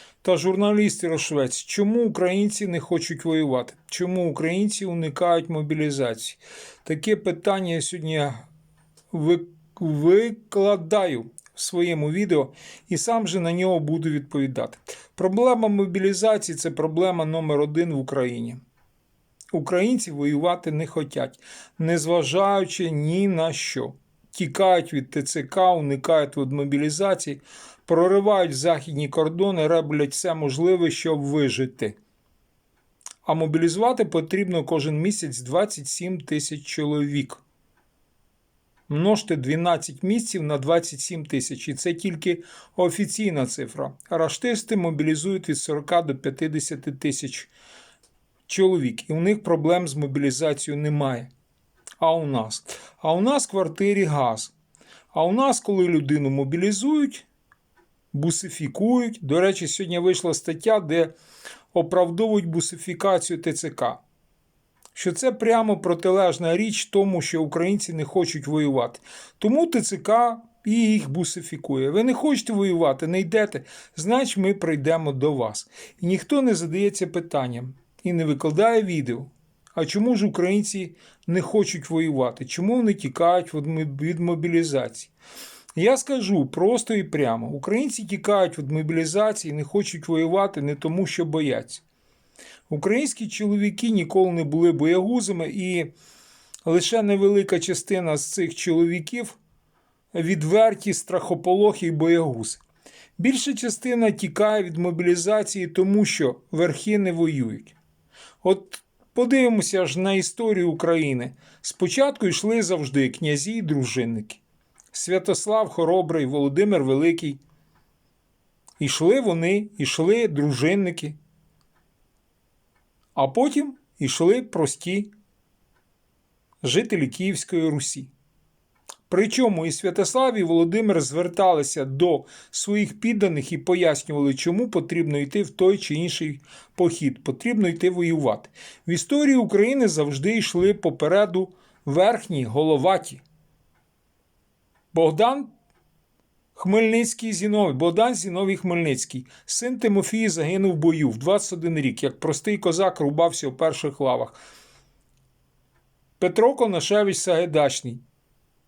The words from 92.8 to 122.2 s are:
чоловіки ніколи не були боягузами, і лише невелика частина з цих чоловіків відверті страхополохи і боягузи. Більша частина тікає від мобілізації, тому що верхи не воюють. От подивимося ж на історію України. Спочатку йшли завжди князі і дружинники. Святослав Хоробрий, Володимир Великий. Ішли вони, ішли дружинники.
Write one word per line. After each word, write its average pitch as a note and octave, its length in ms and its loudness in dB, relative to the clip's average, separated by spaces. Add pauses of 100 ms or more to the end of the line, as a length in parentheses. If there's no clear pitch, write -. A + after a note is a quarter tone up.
чоловіки G#3 600 -2
ніколи F#3 420 2
не E3+ 120 -2
були D#3+ 280 2
боягузами, F3+ 800 0
і F3+ 320 -2 (800)
лише F3 380 2
невелика G3 560 4
частина E3+ 580 -2
з C#3+ 80 -6
цих E3+ 300 -4
чоловіків E3+ 800 0 (760)
відверті F#3+ 800 2
страхополохи F#3 920 0
і E3 40 0
боягузи. D#3 640 2 (600)
Більша C4 360 0
частина A#3 580 0
тікає G#3 520 0
від E3 140 -8
мобілізації, F3 880 0
тому F#3+ 380 4
що C#3 300 0 (160)
верхи F3 460 0
не G3 140 2
воюють. D3 640 -2 (680)
От - 380 0 (320)
подивимося A#3 720 2
ж C#3+ 140 -4
на F#3+ 140 2
історію F#3+ 580 0
України. D3+ 640 0 (280)
Спочатку C4+ 640 0
йшли G#3+ 360 0
завжди C#3+ 460 0
князі D3+ 420 -4
і A3+ 100 -4
дружинники. B2 760 -4 (540)
Святослав F#3+ 800 0
Хоробрий, E3 560 2
Володимир C#3+ 580 2
Великий. C#3+ 560 2 (1400)
Ішли E3 420 2
вони, F#3+ 460 0 (100)
ішли G3 500 2
дружинники. D3+ 840 0 (2000)